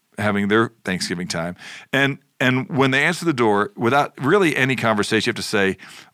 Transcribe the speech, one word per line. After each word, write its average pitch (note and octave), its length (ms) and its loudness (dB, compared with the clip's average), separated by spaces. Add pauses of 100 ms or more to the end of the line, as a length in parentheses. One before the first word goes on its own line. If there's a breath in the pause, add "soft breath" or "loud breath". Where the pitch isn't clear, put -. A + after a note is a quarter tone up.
(180)
having G2+ 300 0
their A2+ 240 2 (120)
Thanksgiving F2+ 420 -6
time. E2+ 300 -6 (360 loud breath)
And, C#3 260 0 (200)
and C3 300 0
when C3+ 220 2
they C3+ 140 2
answer E3+ 200 -2
the E3 80 2
door, G#2+ 440 2
without B2+ 360 2 (100)
really E3 320 2
any C3 220 0
conversation, A2 540 0
you - 0 -
have G2+ 60 -2
to F#2+ 60 -6
say, F#2+ 360 0 (340 loud breath)